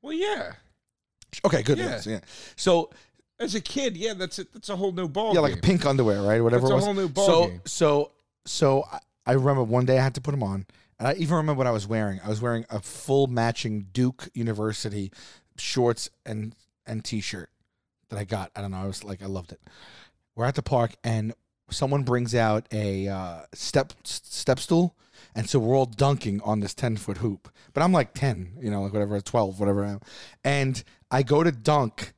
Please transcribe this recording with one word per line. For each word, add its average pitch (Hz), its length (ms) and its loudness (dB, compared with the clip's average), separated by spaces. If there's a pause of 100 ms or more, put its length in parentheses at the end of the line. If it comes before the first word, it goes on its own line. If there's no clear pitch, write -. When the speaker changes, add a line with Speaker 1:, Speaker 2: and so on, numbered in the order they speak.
Speaker 1:
Well, 294 140 -12
yeah. 349 380 -4 (920)
Speaker 2:
Okay, 135 180 2
good. 139 160 2
Speaker 1:
Yeah. 370 120 -2
Speaker 2:
Yes, 101 160 -8
yeah. 104 140 -6 (360)
So 170 320 2 (500)
Speaker 1:
As 233 160 -6
a 220 60 -2
kid, 262 360 -4
yeah, 214 180 -4
that's 185 240 -8
a, 190 60 -10 (100)
that's 226 160 -14
a 202 60 -6
whole 190 160 -2
new 180 160 -4
ball 202 260 0
Speaker 2:
yeah, 170 60 6
like 139 140 4
Speaker 1:
game. - 60 -4
Speaker 2:
pink 180 260 4
underwear, 117 360 4
right? 107 180 4
Whatever 117 220 4
Speaker 1:
That's 131 80 4
Speaker 2:
it - 20 4
Speaker 1:
a - 40 6
Speaker 2:
was. - 100 4
Speaker 1:
whole 202 80 0
new 190 160 0
ball 196 160 4
Speaker 2:
So, 170 220 8
Speaker 1:
game. 87 180 -10
Speaker 2:
so, 147 460 2 (340)
so 135 440 2
I, - 80 -12 (280)
I 123 60 2
remember 135 320 4
one 123 200 2
day 131 140 6
I 127 40 4
had 131 120 0
to 135 80 -4
put 143 100 -4
'em 139 100 -2
on. 98 220 -2 (340)
And 110 80 -2
I 139 80 2
even 165 220 0
remember 151 220 2
what 131 100 2
I - 20 2
was 104 160 -2
wearing. 104 380 -2
I 101 40 -8
was 107 120 -2
wearing 117 300 -2
a 107 100 -6
full 135 480 0
matching 117 640 -2
Duke 127 420 -2
University 107 760 -4 (440)
shorts - 540 0 (160)
and, 107 300 -10 (300)
and 110 180 -8
t-shirt - 460 -8 (580)
that 104 100 -10
I 104 60 -6
got. 95 320 -6
I 101 60 -10
don't 101 100 -8
know. 95 60 -6
I 95 80 -6
was 98 180 -8
like, 95 180 -12
I 98 40 -12
loved 92 260 -10
it. - 80 -20 (720)
We're 117 120 -2
at 131 100 0
the 139 60 -4
park 120 420 2
and 113 300 -2 (360)
someone 139 320 0
brings 123 320 0
out 110 380 2
a, 101 340 -2
uh, 92 360 -6 (120)
step, - 380 -2 (120)
s-, - 200 -10
step - 340 -2
stool. 170 380 2 (400)
And 107 120 -6
so 139 120 2
we're 117 160 2
all 131 100 4
dunking 120 540 0
on 107 180 0
this 101 160 -4
ten-foot 107 440 -4
hoop. 104 300 -4 (260)
But 147 100 2
I'm, 185 80 4
like, 147 220 2
ten, 92 460 -4
you 120 100 -6
know, 101 120 -2
like, 98 100 -4
whatever, 104 280 -2
twelve, 101 400 -2
whatever 101 240 2
I 101 60 -6
am. 98 100 -10 (420)
And 135 400 0 (300)
I 131 100 4
go 147 220 4
to 170 80 4
dunk 123 640 0